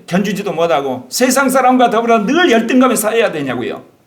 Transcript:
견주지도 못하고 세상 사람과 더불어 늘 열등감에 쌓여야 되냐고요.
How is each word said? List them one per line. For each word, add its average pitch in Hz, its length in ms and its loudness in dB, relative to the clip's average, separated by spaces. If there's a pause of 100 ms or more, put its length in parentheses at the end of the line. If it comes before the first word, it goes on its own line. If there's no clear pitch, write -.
견주지도 190 460 -4
못하고 143 560 -2
세상 262 400 0
사람과 254 400 2
더불어 226 360 0
늘 320 260 2
열등감에 233 440 2
쌓여야 208 380 -2
되냐고요. 123 500 -8 (240)